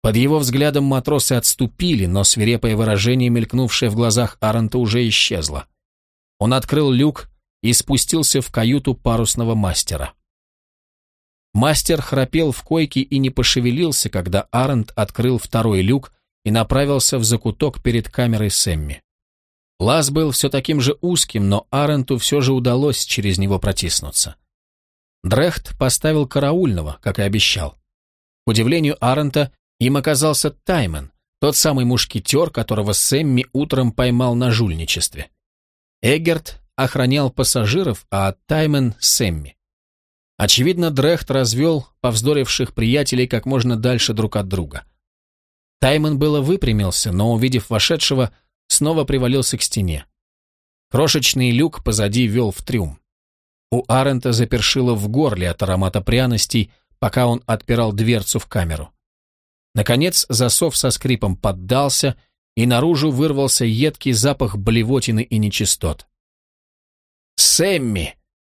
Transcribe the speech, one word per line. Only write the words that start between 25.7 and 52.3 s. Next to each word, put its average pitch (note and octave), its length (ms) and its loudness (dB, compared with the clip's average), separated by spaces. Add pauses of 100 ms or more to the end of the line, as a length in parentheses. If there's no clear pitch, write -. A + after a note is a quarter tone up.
поставил D3 500 0
караульного, C#3 760 -2
как - 180 -4
и - 20 0
обещал. G2 560 -2 (680)
К - 40 0
удивлению C#3 500 2
Арента, C#3 540 0 (260)
им B2+ 160 2
оказался D3 560 0
Таймен, F2+ 640 -4 (260)
тот D3+ 160 0
самый C3+ 300 2
мушкетер, B2+ 640 0
которого G#2+ 420 -4
Сэмми C3 600 0
утром C3 400 0
поймал B2 420 0
на B2 160 0
жульничестве. E2 800 -4 (760)
Эггерт D#3 560 -2 (140)
охранял C3+ 560 0
пассажиров, C3 800 0
а G2 220 0 (120)
Таймен — D3 540 0
Сэмми. D#2+ 560 -2 (800)
Очевидно, E3+ 560 2
Дрехт D3 400 0
развел C3+ 560 0 (140)
повздоривших B2+ 720 0
приятелей B2 520 0
как A#2 200 -4
можно B2 320 0
дальше B2 340 0
друг G#2+ 240 -2
от G2+ 140 -4
друга. F2+ 340 -6 (960)
Таймен D3+ 400 2
было D3 220 2
выпрямился, A2 720 0
но, G#2 180 2
увидев A#2+ 380 0
вошедшего, B2+ 640 0 (340)
снова D3+ 380 2
привалился C3 520 0
к - 40 -4
стене. F2 440 -2 (840)
Крошечный C3 600 2
люк D3 340 0
позади G#2+ 420 0
вел G#2+ 240 0